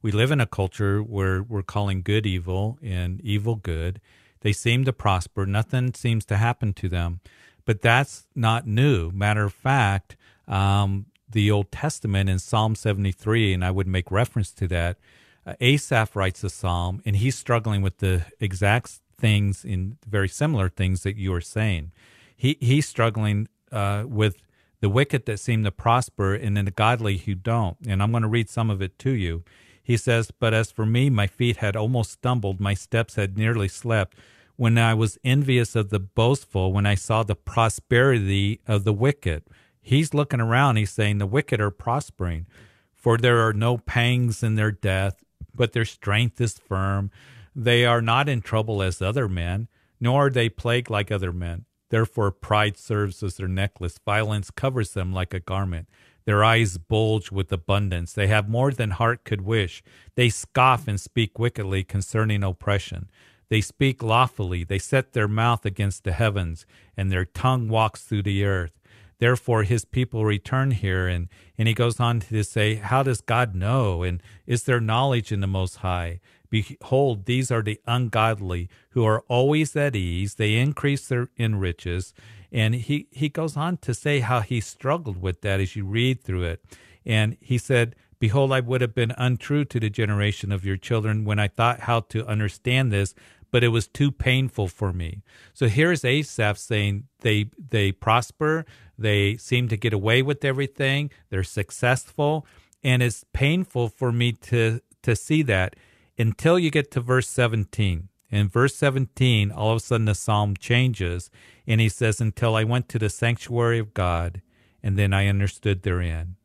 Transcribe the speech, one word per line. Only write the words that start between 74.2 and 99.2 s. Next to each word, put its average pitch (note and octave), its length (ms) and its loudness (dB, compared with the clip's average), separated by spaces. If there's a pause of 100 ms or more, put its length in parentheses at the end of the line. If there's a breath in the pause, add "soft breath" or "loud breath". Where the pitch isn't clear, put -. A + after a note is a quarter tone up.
is A#2+ 160 -2
there A#2+ 180 0
knowledge A#2 500 0
in G2+ 100 -2
the G2 60 -2
Most F#2+ 300 -2
High? F2+ 440 -6 (300 soft breath)
Behold, A#2 760 -2
these B2+ 260 -2
are A#2 120 0
the G#2 240 -4
ungodly A2 840 0 (220 soft breath)
who A#2+ 140 2
are A2 220 2
always C#3+ 480 2
at C#3+ 220 0
ease. F#2 380 -2
They G#2+ 200 0
increase C#3 540 0
their, B2 280 -4
in A2 200 0
riches." F2+ 580 -4 (360 loud breath)
And A2 240 0
he, C#3+ 360 -4
he D3 200 -4
goes D#3+ 260 -6
on E3 220 -4
to B2 160 -4
say D3 260 0
how A#2+ 200 0
he A2 200 -2
struggled C3 600 -6
with F#2 180 -4
that G2 180 0
as F#2+ 160 -2
you G2+ 120 -6
read A#2+ 360 0
through F2+ 200 -4
it. E2+ 200 -6 (440 loud breath)
And A2 340 0
he B2+ 180 -2
said, A#2+ 360 2 (240 soft breath)
"Behold, C3+ 340 2
I C3 80 2
would B2 200 -2
have A#2 140 0
been A#2 220 0
untrue B2+ 500 0
to A#2+ 140 -2
the A2 80 0
generation G#2 640 0
of F#2+ 120 -2
your G2 120 -2
children A2 480 -2
when G#2 140 0
I G#2 100 2
thought A#2+ 320 0
how A#2 200 0
to A2 260 -6
understand A2 640 0
this, G2 220 0 (360 loud breath)
but A#2+ 140 4
it A#2+ 40 4
was A2+ 180 2
too C#3+ 260 0
painful B2+ 560 0
for F#2 240 -4
me." F2 300 -8 (320 loud breath)
So B2+ 140 2
here's D3+ 360 2
Asaph B2 540 0
saying G2+ 460 -2 (160)
they, G#2+ 360 2
they G#2+ 360 0
prosper, D3+ 760 0 (320 loud breath)
they G#2 400 0